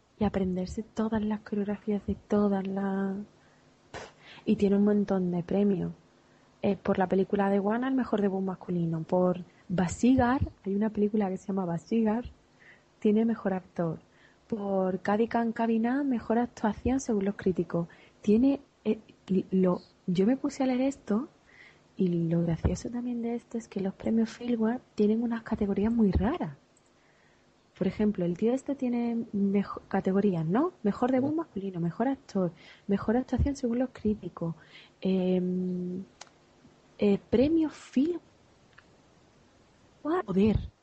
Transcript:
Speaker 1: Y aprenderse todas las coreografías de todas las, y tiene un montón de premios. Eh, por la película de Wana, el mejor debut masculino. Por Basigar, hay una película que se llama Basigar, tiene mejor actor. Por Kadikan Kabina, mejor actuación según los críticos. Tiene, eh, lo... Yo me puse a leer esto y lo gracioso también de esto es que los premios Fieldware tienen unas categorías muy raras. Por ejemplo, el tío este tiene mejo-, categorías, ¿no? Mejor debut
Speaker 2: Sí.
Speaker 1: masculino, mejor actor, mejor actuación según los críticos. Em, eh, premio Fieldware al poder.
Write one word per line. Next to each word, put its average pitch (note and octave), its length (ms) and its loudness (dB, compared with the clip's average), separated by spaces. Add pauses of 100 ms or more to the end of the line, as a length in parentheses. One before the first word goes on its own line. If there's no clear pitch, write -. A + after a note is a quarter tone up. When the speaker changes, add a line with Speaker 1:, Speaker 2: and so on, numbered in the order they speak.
(180)
Speaker 1:
Y G#3+ 60 0
aprenderse F#3 580 -2
todas A3 400 -4
las G#3+ 180 -2
coreografías G3+ 680 -4
de G3 100 -2
todas G3+ 500 0
las, G3 500 -4 (1300)
y G#3+ 120 2
tiene G3+ 200 4
un G3+ 80 4
montón G3 460 2
de F3 120 -2
premios. F#3+ 500 0 (680)
Eh, G3+ 160 0
por G3 220 -2
la F#3+ 80 2
película G3 440 2
de G3 100 2
Wana, A3+ 280 0
el C4+ 60 0
mejor A#3 260 0
debut F#3+ 220 0
masculino. E3+ 640 -4
Por F3+ 400 2 (240)
Basigar, A#3+ 720 2 (240)
hay G3 100 -4
una G#3 160 0
película G#3 380 0
que F#3 80 -4
se - 120 -12
llama G3 180 -2
Basigar, G#3+ 580 0 (760)
tiene A3 260 4
mejor G#3+ 300 0
actor. F3 460 -4 (480)
Por F#3+ 540 -2
Kadikan A3+ 500 0
Kabina, A#3 500 0
mejor A#3 360 0
actuación A#3+ 600 -2
según G3+ 280 -2
los G3+ 100 -2
críticos. F3 500 -2 (360)
Tiene, C4 380 4 (240)
eh, A3 140 0 (540)
lo... F#3 300 2 (260)
Yo F#3+ 180 2
me C4 100 4
puse C#4+ 280 -4
a - 20 0
leer B3+ 140 0
esto C4+ 480 -2 (680)
y F#3 120 2 (200)
lo E3+ 140 2
gracioso F3 480 -2
también A#3+ 320 -6
de A#3 140 -4
esto - 200 -10
es A3+ 120 -8
que G3+ 120 -6
los F#3+ 140 -2
premios A3+ 360 0
Fieldware A#3+ 500 -2 (160)
tienen G#3+ 260 2
unas A#3 220 -4
categorías G3+ 480 0
muy A3 180 4
raras. G3 460 0 (1200)
Por F#3 100 0
ejemplo, G3+ 380 0
el F3 120 -2
tío A3+ 160 0
este C4+ 220 -4
tiene A#3+ 580 -2
mejo-, G3+ 540 0
categorías, F#3+ 580 0
¿no? B3 280 2 (100)
Mejor B3 300 0
debut C4 180 2
Speaker 2:
Sí. D#4 60 -2
Speaker 1:
masculino, G3 420 -6
mejor E3+ 300 -2
actor, F#3+ 420 -2 (380)
mejor G3+ 280 0
actuación C4 380 0
según A#3+ 240 -2
los B3+ 140 -2
críticos. F3 640 -4 (440)
Em, F#3 1000 -2 (960)
eh, G3+ 200 4 (120)
premio D4+ 400 2
Fieldware D#4+ 500 -2 (1800)
al E4 200 -2
poder. G3+ 320 2 (260)